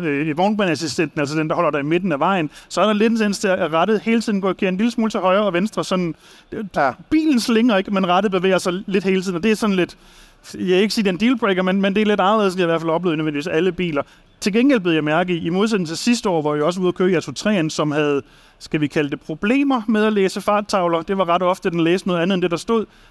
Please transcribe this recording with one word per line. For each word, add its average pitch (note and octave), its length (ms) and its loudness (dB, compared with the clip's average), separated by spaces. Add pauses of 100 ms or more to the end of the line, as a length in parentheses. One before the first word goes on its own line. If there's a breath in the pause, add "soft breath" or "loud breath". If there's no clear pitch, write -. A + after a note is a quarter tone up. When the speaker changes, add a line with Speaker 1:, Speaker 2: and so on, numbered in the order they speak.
Speaker 1:
øh, D3 340 -2
vognmandsassistenten, E3+ 800 -2
altså D3 180 -2
den, D#3 120 -2
der D#3+ 60 0
holder D3+ 160 2
dig D3+ 80 0
i C#3 40 -4
midten F3 280 0
af C#3 80 -2
vejen, E3+ 300 0 (200 loud breath)
så F3 120 -2
er F#3+ 40 4
der G#3+ 80 2
lidt G#3+ 180 2
en A#3 60 0
tendens G#3 220 0
til G#3+ 80 -2
at F#3 260 0
rattet F#3+ 280 2
hele A3+ 200 0
tiden G3+ 200 -2
går, F#3 220 -2
en F#3 140 0
lille A#3 140 0
smule A3 200 -2
til A3 80 -2
højre F#3 240 2
og G3 100 0
venstre, F3+ 300 -2
sådan, F3 320 -2 (360 loud breath)
øh, A3 120 -8 (120)
Speaker 2:
Ja. C#3 160 2 (180)
Speaker 1:
bilen D#4 300 2
slinger A3+ 380 2
ikke, F#3+ 140 -2
men F#3+ 160 0
rattet F#3+ 240 2
bevæger F#3 260 2
sig F3 160 -2 (140)
lidt G3 160 0
hele F#3+ 180 0
tiden, F3+ 160 -4
og E3 60 -6
det A3 80 2
er G#3+ 40 2
sådan G3+ 200 0
lidt, F3 220 -2 (560 loud breath)
jeg - 80 -10
vil F#3 140 2
ikke G3 180 2
sige, A#3 100 0
det G3+ 60 2
er F#3 40 0
en E3 60 -6
dealbreaker, G#3+ 440 0
men, F#3 180 0
men G3 140 0
det G#3+ 60 2
er G#3+ 40 2
lidt G#3 140 0
anderledes, G3 340 2
end F3+ 60 -8
jeg F3+ 60 2
i E3 60 0
hvert E3 100 0
fald E3 100 -2
oplevede E3+ 260 0
nødvendigvis D#3 300 -4
alle F3 240 0
biler. E3+ 300 -4 (400 soft breath)
Til G3+ 120 0
gengæld B3 260 4
blev F3 140 0
jeg D#3 100 0
mærke E3+ 320 0
i, E3 100 -6
i E3 40 -2
modsætning F#3+ 380 0
til D#3+ 100 -8
sidste A#3 320 0
år, E3 120 0
hvor D3 140 -2
jeg D3 80 0
også F3 160 -2
var F#3 40 -2
ude F3+ 60 2
at F3 60 -2
køre F#3 160 2
i - 20 2
Atto D#3 180 -2
treeren, E3+ 380 0
som D3+ 220 -2
havde, D3 300 0 (380 soft breath)
skal - 220 -4
vi D3 60 0
kalde D3 220 0
det, D3 120 -8
problemer B3+ 680 -2
med G#3+ 180 2
at A3 80 2
læse G3 280 0
farttavler. F#3+ 600 0
Det G3 160 -4
var F3+ 120 0
ret F3 120 2
ofte, F#3 280 0
den E3+ 140 -2
læste F3 240 2
noget F3 140 0
andet, F3+ 120 0
end F#3 80 0
det, F3 100 0
der E3+ 60 -4
stod. A3 280 -2 (260 soft breath)